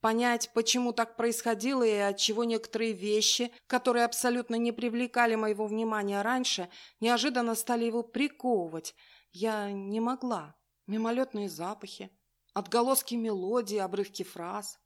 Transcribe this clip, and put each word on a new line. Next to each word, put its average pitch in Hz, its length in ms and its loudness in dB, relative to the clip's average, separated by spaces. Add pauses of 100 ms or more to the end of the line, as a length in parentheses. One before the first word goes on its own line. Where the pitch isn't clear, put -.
Понять, 233 520 2
почему 240 400 2
так 226 240 -2
происходило 233 680 0
и 220 100 4
отчего 202 520 0
некоторые 226 480 -2
вещи, 208 580 2 (160)
которые 247 380 4
абсолютно 240 520 0
не 233 140 2
привлекали 233 640 2
моего 214 320 0
внимания 214 560 0
раньше, 233 460 0 (320)
неожиданно 240 540 2
стали 233 320 0
его 233 160 0
приковывать, 226 920 -2 (380)
я 208 400 -2
не 202 280 -4
могла. 233 540 -2 (320)
Мимолетные 226 600 -2
запахи, 190 600 -10 (420)
отголоски 240 640 2
мелодии, 214 640 0
обрывки 196 460 -2
фраз. 185 600 -10